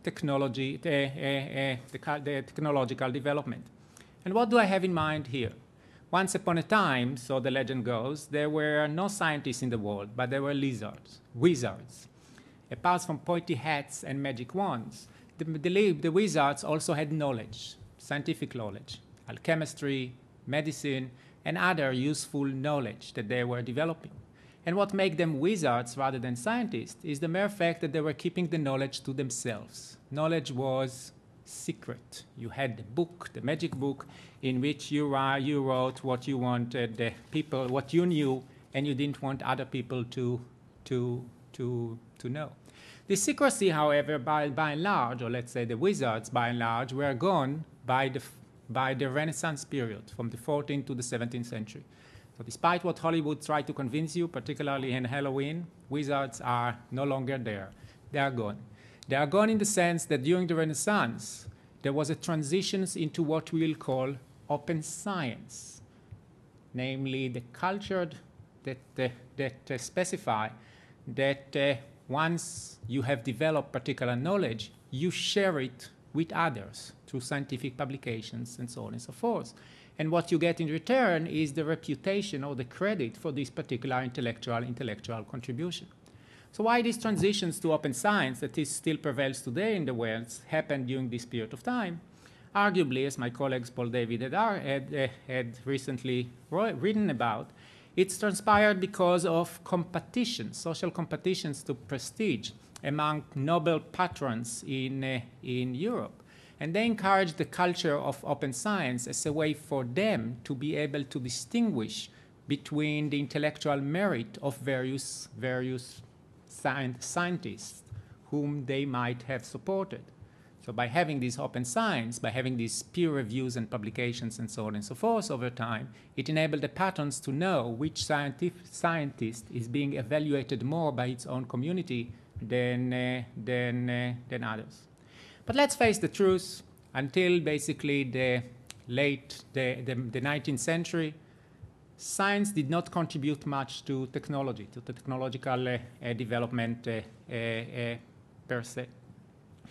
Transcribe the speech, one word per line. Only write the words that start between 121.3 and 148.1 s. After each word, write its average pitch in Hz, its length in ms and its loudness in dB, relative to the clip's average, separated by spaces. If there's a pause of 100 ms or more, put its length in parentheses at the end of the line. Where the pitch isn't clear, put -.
open 139 280 -2
science, 123 540 0
by 117 100 -2
having 127 280 0
these 117 240 -2
peer 170 300 0
reviews 127 460 -2
and 113 120 -4
publications 117 720 -4
and 110 100 -4
so 110 160 -4
on 107 100 -4
and 104 80 -4
so 131 120 -8
forth 220 340 2
over 127 200 -2
time, 120 400 -4 (260)
it 135 140 -2
enabled 156 320 2
the 143 80 0
patrons 160 500 0
to - 120 -4
know 151 360 2
which 127 340 -2
scientif-, 147 520 0 (100)
scientist 139 880 -2
is 117 140 -4
being 139 260 0
evaluated 139 720 0
more 156 280 0
by 123 160 0
its 127 200 -6
own 127 180 -4
community 127 640 -2 (300)
than, 123 500 2
uh, 127 320 0 (140)
than, 123 520 0
uh, 123 240 0 (160)
than 123 140 -4
others. 110 440 -8 (580)
But 233 100 -2
let's 285 200 6
face 214 240 6
the 165 80 2
truth, 185 560 4 (320)
until 175 440 4
basically 147 640 2
the 127 360 2 (460)
late, 135 560 0 (100)
the, 131 320 0
the, 131 80 -2
the 123 260 -4
nineteenth 143 400 0
century, 165 540 0 (800)
science 202 560 2
did 156 160 0
not 170 220 0
contribute 151 560 0
much 135 400 -4
to 131 220 -2
technology, 135 640 -4
to 123 80 -12
the 123 120 -8
technological, 127 760 -2
uh, 123 100 2 (260)
uh, 120 100 -2
development, 117 720 0
uh, 113 140 -2 (300)
uh, 127 40 -4
uh, 117 600 -2 (520)